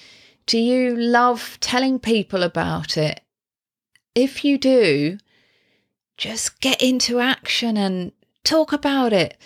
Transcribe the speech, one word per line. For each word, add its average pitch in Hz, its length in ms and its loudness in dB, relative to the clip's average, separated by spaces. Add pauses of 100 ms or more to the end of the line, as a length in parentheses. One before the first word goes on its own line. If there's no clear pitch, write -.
(460)
Do 233 120 0
you 247 380 2
love 240 640 0
telling 262 400 0
people 208 420 0
about 165 560 -4
it? 156 220 -2 (960)
If 269 300 0
you 285 120 2
do, 196 600 2 (1000)
just - 460 -8
get 262 200 0
into 247 380 0
action 240 560 -2
and 185 380 -2 (320)
talk 311 260 2
about 277 400 0
it. 175 340 0